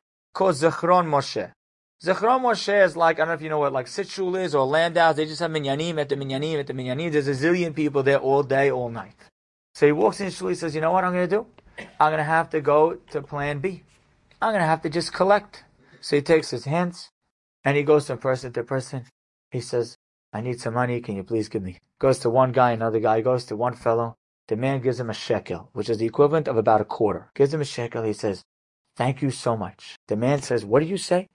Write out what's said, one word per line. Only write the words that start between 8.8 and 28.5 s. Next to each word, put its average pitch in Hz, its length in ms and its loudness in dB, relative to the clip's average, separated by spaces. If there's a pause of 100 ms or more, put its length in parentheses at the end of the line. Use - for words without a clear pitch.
night. 107 260 -12 (600)
So - 100 0
he 147 80 8
walks 180 260 2
in 196 80 -4
the 180 60 -6
shul, 185 160 -8
he 180 60 0
says, 170 200 -6
"You 156 60 -4
know 160 120 0
what 185 120 2
I'm 180 80 0
gonna 180 160 0
do? 214 180 -2 (540)
I'm 151 100 4
gonna 156 140 -2
have 165 260 0
to 156 120 -2
go 151 320 4
to - 260 -8
plan 143 400 -6
B. 180 240 -8 (560)
I'm 220 120 0
gonna 190 120 2
have 160 160 2
to 170 80 -4
just 156 240 -4
collect." 202 520 2 (360)
So - 160 -2
he 143 60 2
takes 160 280 2
his 123 140 -8
hands 175 460 -4 (540)
and 139 120 2
he 147 60 2
goes 147 240 4
from 131 100 -6
person 131 380 -4
to 120 100 -4
person. 131 400 -6 (460)
He 127 100 -6
says, 120 360 -4 (360)
"I 104 80 -8
need 123 180 -6
some 117 160 -6
money. 120 280 -2
Can 104 140 -8
you 95 60 -8
please 110 280 -4
give 104 120 -6
me?" 92 160 -10 (200)
Goes 135 220 2
to 120 100 0
one 131 220 4
guy, 123 200 4
another 113 260 -2
guy, 110 220 2
goes 123 240 0
to 107 120 -8
one 120 180 -2
fellow. 117 420 -2 (320)
The 110 80 -2
man 135 240 -2
gives 120 180 -2
him 120 120 -6
a 98 40 -6
shekel, 92 600 -4
which 104 160 -6
is 110 80 0
the 113 80 0
equivalent 147 420 2
of 127 80 0
about 110 240 4
a 104 60 -2
quarter. 95 480 -2
Gives 139 180 2
him 160 80 -2
a 143 40 -2
shekel. 120 400 -8
He 107 100 -2
says, 98 280 -4 (540)